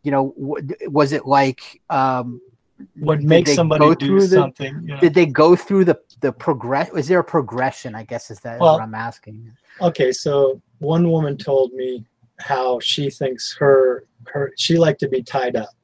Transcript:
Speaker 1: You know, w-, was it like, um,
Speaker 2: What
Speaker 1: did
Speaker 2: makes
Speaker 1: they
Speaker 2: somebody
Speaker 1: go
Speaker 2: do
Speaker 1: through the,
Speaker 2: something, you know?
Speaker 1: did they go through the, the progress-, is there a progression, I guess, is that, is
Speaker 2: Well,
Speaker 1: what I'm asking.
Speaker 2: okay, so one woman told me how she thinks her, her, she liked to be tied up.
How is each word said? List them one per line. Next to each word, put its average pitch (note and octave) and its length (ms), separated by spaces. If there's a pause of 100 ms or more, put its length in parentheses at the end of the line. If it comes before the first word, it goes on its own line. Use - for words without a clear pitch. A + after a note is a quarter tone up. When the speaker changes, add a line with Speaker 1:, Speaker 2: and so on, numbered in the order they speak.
Speaker 1:
You C#3+ 60
know, C3+ 120 (140)
w-, C#3 260 (340)
was C#3 140
it D3+ 140
like, C#3 340 (300)
um, C3 500 (680)
Speaker 2:
What D3+ 100
Speaker 1:
did D3 100
Speaker 2:
makes D#3+ 220
Speaker 1:
they C#3+ 60
Speaker 2:
somebody D#3 280
Speaker 1:
go D#3+ 100
Speaker 2:
do C#3+ 120
Speaker 1:
through G3 220
the, F#3 160
Speaker 2:
something, C#3 380
you D3+ 120
know? C#3 60
Speaker 1:
did D#3+ 140
they F3 120
go D#3 300
through F#3+ 340
the, - 80 (220)
the C3 120
progress-, C3+ 640
is C#3 120
there F3+ 100
a - 60
progression, B2+ 800
I - 20
guess, - 260
is G#2+ 100
that, A#2 160
is B2 40
Speaker 2:
Well, D#3+ 140
Speaker 1:
what A2+ 80
I'm A2 120
asking. A2+ 580 (280)
Speaker 2:
okay, D#3 320
so C#3 500 (160)
one E3 320
woman D3+ 260
told C3+ 360
me B2+ 320 (340)
how C3 420
she C#3+ 300
thinks - 480
her, C3 460 (280)
her, C#3+ 240
she - 220
liked D#3 220
to C#3 80
be B2+ 140
tied B2 340
up. A2 280